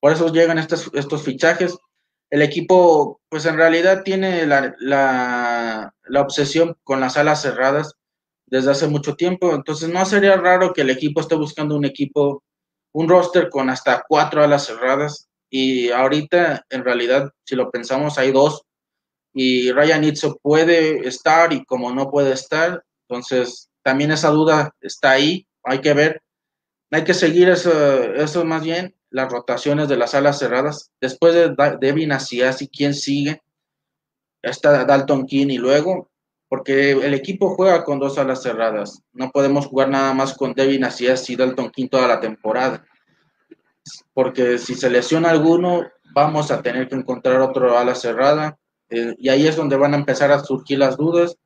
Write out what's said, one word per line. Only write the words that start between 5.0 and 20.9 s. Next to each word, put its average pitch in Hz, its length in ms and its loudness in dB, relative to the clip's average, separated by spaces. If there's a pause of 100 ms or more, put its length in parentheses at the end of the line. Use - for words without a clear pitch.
la 139 160 0
obsesión 151 640 -2
con 135 160 -2
las 131 160 -2
alas 147 260 0
cerradas 139 520 -2 (520)
desde 131 240 0
hace 143 160 0
mucho 147 280 -2
tiempo, 180 400 0
entonces 151 340 -6
no 180 160 0
sería 196 320 4
raro 180 380 2
que 156 80 -2
el 131 80 0
equipo 147 320 -2
esté 165 120 -2
buscando 151 400 -4
un 147 120 -2
equipo, 143 580 -2 (480)
un 160 160 -2
roster 180 400 4
con 131 220 -4
hasta 127 360 -2
cuatro 151 360 2
alas 143 240 4
cerradas, 135 600 -4 (220)
y 131 400 -2
ahorita, 147 800 0
en 127 160 -8
realidad, 127 460 0 (140)
si 131 120 -6
lo 127 140 -2
pensamos, 135 480 -4
hay 131 120 2
dos, 143 360 2 (680)
y 127 400 0
Ryan 151 320 2
Itzo 147 380 -2
puede 156 680 2